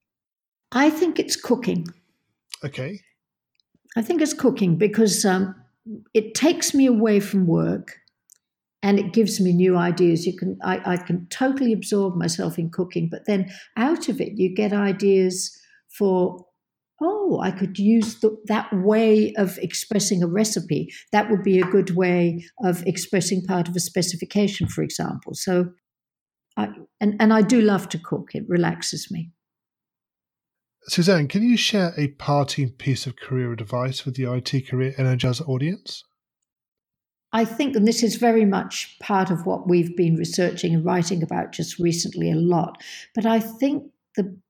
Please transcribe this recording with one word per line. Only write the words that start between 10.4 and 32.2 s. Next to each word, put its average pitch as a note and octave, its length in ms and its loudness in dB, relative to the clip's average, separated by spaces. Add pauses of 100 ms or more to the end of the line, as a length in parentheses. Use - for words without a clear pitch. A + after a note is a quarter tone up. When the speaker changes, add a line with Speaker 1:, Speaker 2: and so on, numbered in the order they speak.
Speaker 1:
I, F#3 300 -2
I F3 40 2
can F3 300 -6
totally C4+ 460 0
absorb G3 420 -2
myself E3+ 420 -4
in E3 140 -4
cooking, F3 360 -4
but - 180 -12
then G3 260 -2 (260)
out C#4 320 0
of G#3+ 100 -4
it, - 160 -6
you F#3+ 200 0
get G#3 180 0
ideas G3 840 2 (340)
for, F#3 580 0 (540)
"Oh, F#4 400 0
I F#3 100 0
could F#3+ 280 -6
use A3 420 2
the, A3 240 2
that - 260 -2
way G#3+ 640 4
of F#3+ 220 -2
expressing F#3+ 680 -2
a F3 40 2
recipe. E3+ 680 -2 (180)
That G#3 180 2
would G3+ 140 2
be F#3+ 160 4
a F#3 60 2
good F3+ 320 2
way F3 480 2 (180)
of F3 220 -2
expressing F3+ 580 -2
part F3+ 240 -2
of F3 80 -6
a F3+ 60 -4
specification," G3 840 -2
for - 160 -6
example. - 500 -8
So, F3+ 380 -2 (840)
I, G#3 140 -4 (320)
and, G#3 180 2
and A3 140 6
I A3 80 6
do A#3 180 4
love G3+ 300 2
to - 80 -6
cook. - 360 -8
It - 140 -8
relaxes E3+ 640 -2
me. E3+ 200 -10 (1600)
Speaker 2:
Suzanne, E3 420 2
can G3+ 140 0
you A#3+ 120 4
share F#3+ 420 0
a D3 120 0
parting C#3+ 600 -2